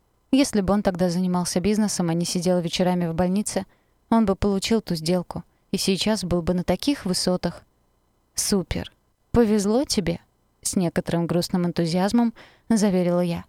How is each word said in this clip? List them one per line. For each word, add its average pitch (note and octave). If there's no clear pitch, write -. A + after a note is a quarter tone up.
Если C4
бы F#3
он G#3
тогда F3+
занимался F3+
бизнесом, G3+
а E3
не E3+
сидел F3+
вечерами F3
в E3
больнице, F#3
он A3+
бы G3
получил G3+
ту -
сделку E3+
и G3
сейчас G3
был F3
бы F3
на F3+
таких -
высотах». F3+
«Супер! -
Повезло G#3+
тебе!» — -
с -
некоторым E3+
грустным F3
энтузиазмом F#3
заверила F3+
я. F3